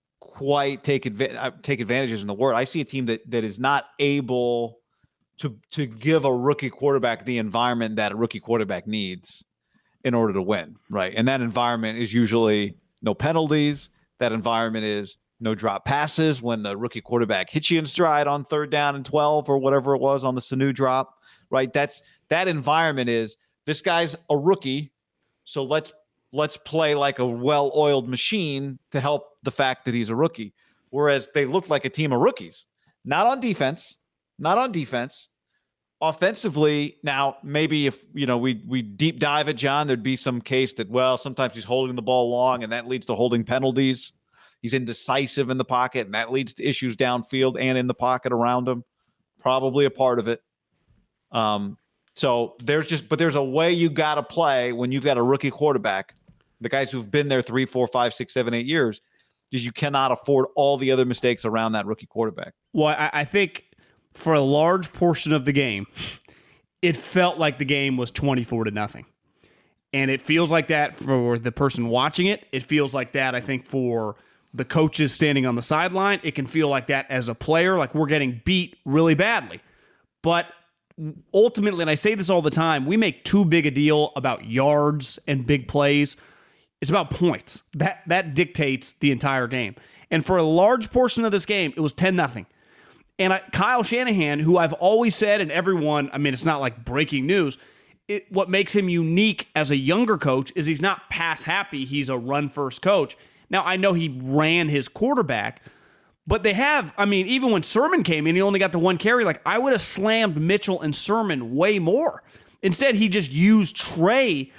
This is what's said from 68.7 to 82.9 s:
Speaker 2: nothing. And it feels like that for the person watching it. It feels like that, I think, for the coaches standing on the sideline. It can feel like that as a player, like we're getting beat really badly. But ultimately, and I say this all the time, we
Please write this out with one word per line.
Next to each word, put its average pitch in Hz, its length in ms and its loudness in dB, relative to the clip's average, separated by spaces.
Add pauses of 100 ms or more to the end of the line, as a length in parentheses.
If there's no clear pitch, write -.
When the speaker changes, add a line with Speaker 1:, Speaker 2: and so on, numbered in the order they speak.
Speaker 2:
nothing. 104 340 -8 (880)
And 135 180 0
it 135 140 0
feels 160 260 2
like 160 200 2
that 147 260 0
for 120 420 0
the 117 140 -4
person 120 380 -2
watching 147 380 0
it. 202 260 -4
It 127 100 -4
feels 143 300 0
like 127 180 -4
that, 131 240 -2
I 123 60 -4
think, 127 260 -6
for 117 480 -2 (400)
the 123 100 -4
coaches 156 460 0
standing 139 340 2
on 120 100 0
the 117 80 -4
sideline. 185 600 0
It 160 120 -6
can 135 120 -4
feel 156 200 0
like 135 200 -2
that 135 220 -2
as 127 180 -2
a 117 80 -4
player, 175 420 2
like 139 160 -2
we're 156 120 0
getting 139 400 -2
beat 180 400 0
really 156 300 4
badly. 160 460 -2 (600)
But 170 240 2 (880)
ultimately, 202 480 4
and 160 80 0
I 151 60 2
say 214 200 0
this 190 140 -2
all 175 140 4
the 151 80 2
time, 160 340 2
we 185 120 2